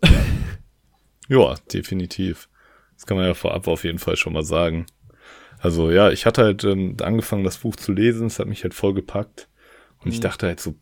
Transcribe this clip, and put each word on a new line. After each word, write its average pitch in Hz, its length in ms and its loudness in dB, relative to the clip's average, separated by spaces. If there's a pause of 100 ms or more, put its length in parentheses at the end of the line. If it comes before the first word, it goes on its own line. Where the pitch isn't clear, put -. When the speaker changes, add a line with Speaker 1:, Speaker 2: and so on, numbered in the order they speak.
Speaker 1:
<laughs> 165 40 8 (1200)
Speaker 2:
Ja, 101 260 6 (200)
definitiv. 92 760 -6 (460)
Das - 100 -20
kann 95 140 -2
man 92 80 2
ja 90 80 2
vorab - 340 -4
auf 82 160 -2
jeden 85 140 -4
Fall - 180 -2
schon - 160 -4
mal 78 120 -2
sagen. 82 420 0 (760)
Also 82 300 2
ja, 92 200 8
ich - 140 -4
hatte 120 180 4
halt, 104 220 2
ähm, 95 380 -2
angefangen, 107 420 -2
das 92 140 -4
Buch 110 180 -6
zu - 160 -6
lesen, 113 360 2
es - 100 -10
hat - 100 -4
mich 101 140 -8
halt 92 100 -6
voll 98 220 -2
gepackt. - 520 -8 (560)
Und 120 100 -4
ich 113 60 -6
Speaker 1:
Mhm. 117 40 -6
Speaker 2:
dachte - 240 -4
halt 85 140 -4
so, 80 220 -8